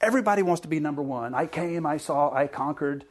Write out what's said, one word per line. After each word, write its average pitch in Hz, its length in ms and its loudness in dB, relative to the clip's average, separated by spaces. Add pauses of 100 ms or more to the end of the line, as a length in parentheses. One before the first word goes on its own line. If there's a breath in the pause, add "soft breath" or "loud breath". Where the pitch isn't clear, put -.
Everybody 208 420 4
wants 175 180 2
to 160 80 -12
be 156 100 -2
number 147 220 -2
one. 127 340 -4
"I 143 100 0
came, 170 400 -4
I 156 120 0
saw, 143 360 2
I 139 140 4
conquered, 143 640 -4